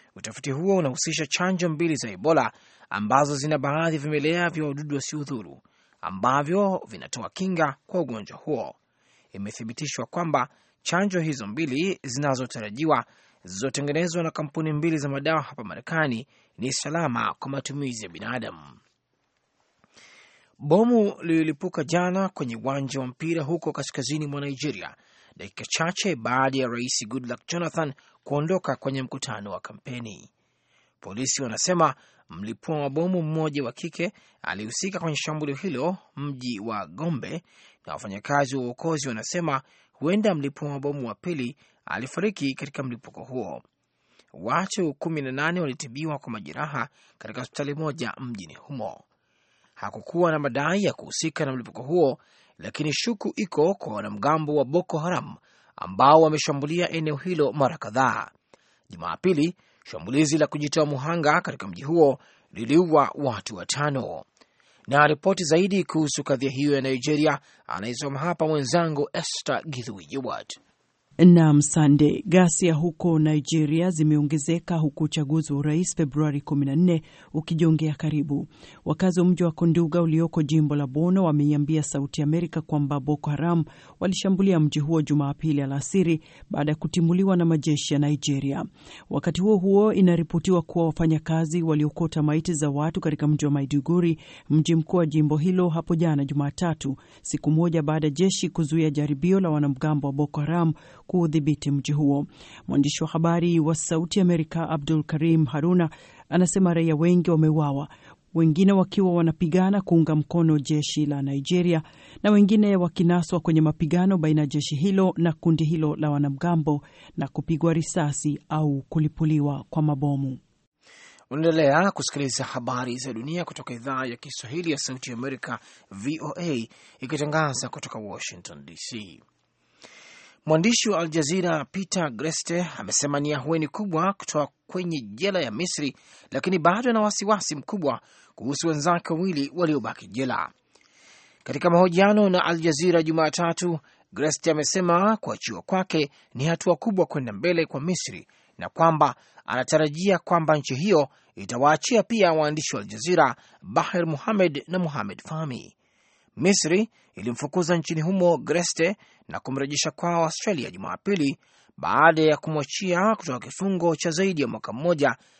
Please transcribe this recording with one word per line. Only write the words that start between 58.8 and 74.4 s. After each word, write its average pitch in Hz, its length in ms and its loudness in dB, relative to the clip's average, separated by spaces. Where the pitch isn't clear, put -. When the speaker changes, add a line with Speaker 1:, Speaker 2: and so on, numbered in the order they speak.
Speaker 1:
Jumapili, 143 640 -2
shambulizi 139 540 0
la 151 100 2
kujitoa 147 380 -2
muhanga 151 560 0
katika 139 260 -10
mji - 160 -12
huo 151 360 6
liliua 147 640 4
watu 135 400 -6
watano. 95 680 -4
Na 147 200 6
ripoti 180 360 0
zaidi 175 400 2
kuhusu 151 400 -2
kadhia 135 280 -2
hiyo 143 240 0
ya 135 60 0
Nigeria 139 580 0
anaisoma 120 520 -8
hapa 170 280 -2
mwenzangu 151 680 0
Esther - 560 -4
Githui 113 400 -10
Yuwat. 110 500 -10
Speaker 2:
Naam, 160 440 10
Sande. 147 680 4
Ghasia 175 460 4
huko 165 460 0
Nigeria 156 720 2
zimeongezeka 156 880 2